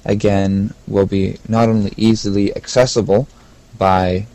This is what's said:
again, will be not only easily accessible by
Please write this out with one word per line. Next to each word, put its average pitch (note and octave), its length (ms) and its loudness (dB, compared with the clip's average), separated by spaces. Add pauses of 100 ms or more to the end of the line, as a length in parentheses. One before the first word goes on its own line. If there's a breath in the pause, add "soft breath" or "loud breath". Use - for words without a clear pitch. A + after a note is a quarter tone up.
again, G2 680 0 (140)
will G2 180 0
be G2 320 -2 (100)
not A2+ 220 2
only G#2+ 260 -2
easily G2+ 600 0
accessible B2 720 0 (500 soft breath)
by F#2 580 0